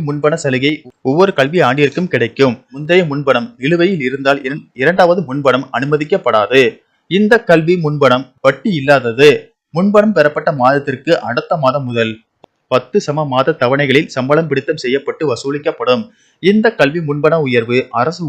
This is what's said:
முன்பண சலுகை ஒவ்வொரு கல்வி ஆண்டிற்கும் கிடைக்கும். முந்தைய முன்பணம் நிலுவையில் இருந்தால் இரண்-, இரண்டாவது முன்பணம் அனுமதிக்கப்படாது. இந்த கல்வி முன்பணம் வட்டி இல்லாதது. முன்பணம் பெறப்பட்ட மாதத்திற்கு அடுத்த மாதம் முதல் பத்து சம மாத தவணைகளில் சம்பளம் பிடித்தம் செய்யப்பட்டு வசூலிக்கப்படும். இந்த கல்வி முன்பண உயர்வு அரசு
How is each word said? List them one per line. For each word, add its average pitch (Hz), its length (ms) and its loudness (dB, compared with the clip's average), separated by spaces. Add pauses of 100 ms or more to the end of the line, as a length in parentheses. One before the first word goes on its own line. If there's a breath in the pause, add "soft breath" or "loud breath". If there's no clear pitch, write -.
முன்பண 147 260 -2 (100)
சலுகை 135 280 -2 (380)
ஒவ்வொரு 185 280 2
கல்வி 147 300 0
ஆண்டிற்கும் 143 460 0
கிடைக்கும். 120 420 0 (180)
முந்தைய 170 380 0
முன்பணம் 135 360 -2 (140)
நிலுவையில் 170 460 0
இருந்தால் 135 400 -2
இரண்-, 147 180 -10 (160)
இரண்டாவது 175 460 2
முன்பணம் 131 400 0 (100)
அனுமதிக்கப்படாது. 131 880 0 (540)
இந்த 220 240 2 (100)
கல்வி 165 240 2 (100)
முன்பணம் 135 400 0 (200)
வட்டி 143 340 0
இல்லாதது. 135 500 4 (480)
முன்பணம் 208 400 2
பெறப்பட்ட 151 320 0 (120)
மாதத்திற்கு 139 520 0 (160)
அடுத்த 156 340 -4
மாதம் 131 260 0
முதல் 113 240 -2 (580)
பத்து 127 340 0
சம 151 260 -4
மாத 135 300 0
தவணைகளில் 135 520 0
சம்பளம் 147 360 0
பிடித்தம் 139 320 -4
செய்யப்பட்டு 131 480 -4
வசூலிக்கப்படும். 139 720 -2 (380 soft breath)
இந்த 208 240 2 (120)
கல்வி 151 300 0
முன்பண 147 260 0 (120)
உயர்வு 120 300 0 (240)
அரசு 170 280 -4